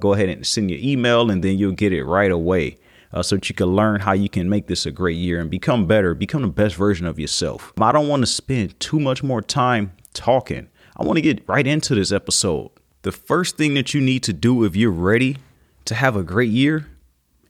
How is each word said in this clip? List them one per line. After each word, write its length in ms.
Go 140
ahead 160
and 160
send 240
your 100
email, 500
and 140
then 140
you'll 140
get 200
it 120
right 260
away, 480
uh, 100
so 140
that 140
you 40
can 120
learn 340
how 120
you 180
can 180
make 180
this 200
a 40
great 280
year 200
and 120
become 360
better, 280
become 260
the 80
best 260
version 300
of 140
yourself. 600
I 140
don't 160
wanna 160
spend 560
too 180
much 240
more 200
time 500
talking. 540
I 80
wanna 160
get 260
right 200
into 280
this 180
episode. 580
The 100
first 440
thing 180
that 200
you 80
need 220
to 100
do 280
if 140
you're 140
ready 480
to 80
have 220
a 60
great 280
year, 360